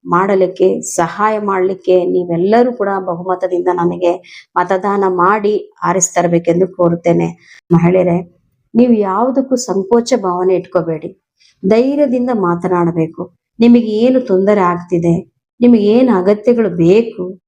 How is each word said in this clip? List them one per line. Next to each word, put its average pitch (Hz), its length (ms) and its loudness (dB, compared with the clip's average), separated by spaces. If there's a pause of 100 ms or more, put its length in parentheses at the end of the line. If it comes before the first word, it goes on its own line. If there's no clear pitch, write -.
ಮಾಡಲಿಕ್ಕೆ 190 720 0
ಸಹಾಯ 208 580 -4
ಮಾಡ್ಲಿಕ್ಕೆ 190 640 -2
ನೀವೆಲ್ಲರೂ 185 680 0
ಕೂಡ 202 160 -4 (100)
ಬಹುಮತದಿಂದ 180 760 -4
ನನಗೆ 175 400 -2 (440)
ಮತದಾನ 196 520 -2
ಮಾಡಿ 202 640 0 (100)
ಆರಿಸಿ 175 320 -2
ತರಬೇಕೆಂದು 175 640 0
ಕೋರುತ್ತೇನೆ. 170 840 -2 (140)
ಮಹಿಳೆಯರೇ, 175 680 0 (340)
ನೀವು 240 180 4
ಯಾವುದಕ್ಕೂ 240 640 0
ಸಂಕೋಚ 226 560 -2 (100)
ಭಾವನೆ 185 320 0
ಇಟ್ಕೋಬೇಡಿ, 170 680 -6 (460)
ಧೈರ್ಯದಿಂದ 254 640 0
ಮಾತನಾಡಬೇಕು. 175 1000 -2 (240)
ನಿಮಗೆ 233 280 4
ಏನು 240 340 2
ತೊಂದರೆ 196 400 0
ಆಗ್ತಿದೆ, 175 600 -2 (400)
ನಿಮಗೆ 240 220 4
ಏನು 226 340 4
ಅಗತ್ಯಗಳು 208 540 0
ಬೇಕು 185 760 0